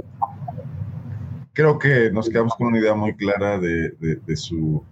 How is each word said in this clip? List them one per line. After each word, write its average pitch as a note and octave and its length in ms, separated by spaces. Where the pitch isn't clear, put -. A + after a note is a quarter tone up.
creo D3+ 240
que B2 320
nos A2 180
quedamos A2+ 280
con A#2+ 100
una A#2 120
idea G#2+ 160
muy G#2+ 220
clara G2+ 420
de, E2 340
de, D#2+ 240
de D#2 200
su D#2 560